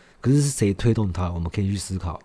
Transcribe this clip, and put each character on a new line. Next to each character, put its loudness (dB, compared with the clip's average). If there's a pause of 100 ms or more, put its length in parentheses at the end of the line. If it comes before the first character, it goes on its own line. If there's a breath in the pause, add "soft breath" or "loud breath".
(200 loud breath)
可 2
是 6
是 2
谁 2
推 2
动 0
它， -2
我 -6
们 -4
可 -4
以 0
去 -2
思 -6
考。 -6